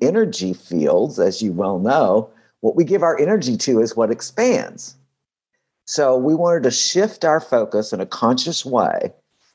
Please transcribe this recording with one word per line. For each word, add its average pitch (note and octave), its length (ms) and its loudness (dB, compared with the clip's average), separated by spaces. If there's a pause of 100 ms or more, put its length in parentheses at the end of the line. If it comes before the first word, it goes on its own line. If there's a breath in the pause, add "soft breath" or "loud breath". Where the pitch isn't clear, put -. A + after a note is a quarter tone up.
energy E3 520 0
fields, F2 640 0
as F#2+ 220 0
you G2+ 100 -2
well F#2+ 260 -2
know, A2 500 2 (320 soft breath)
what - 140 0
we E3 100 2
give E3+ 180 0
our E3 180 2
energy D3 380 0
to A#2+ 220 2
is A2+ 160 0
what A2+ 140 2
expands. - 840 -2 (920)
So C3 300 2
we C#3 180 2
wanted E3+ 300 2
to B2+ 60 2
shift - 540 0
our D#3 160 2
focus A2 520 -2
in F#2+ 80 -4
a G2 60 -6
conscious B2+ 580 -2
way A2+ 480 0 (420)